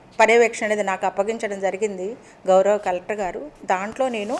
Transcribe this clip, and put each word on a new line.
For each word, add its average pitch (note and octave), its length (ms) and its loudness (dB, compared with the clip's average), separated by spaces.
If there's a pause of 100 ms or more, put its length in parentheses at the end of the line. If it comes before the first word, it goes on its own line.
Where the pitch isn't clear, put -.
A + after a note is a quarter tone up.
(200)
పర్యవేక్షణ A3+ 460 4
అనేది G#3 180 0
నాకు F#3+ 220 -2
అప్పగించడం G3+ 540 -4
జరిగింది G3 560 -4 (320)
గౌరవ F#3+ 300 6
కలెక్టర్ F#3+ 400 -4
గారు. G#3 340 -8 (140)
దాంట్లో G3+ 440 -2
నేను A3+ 300 -6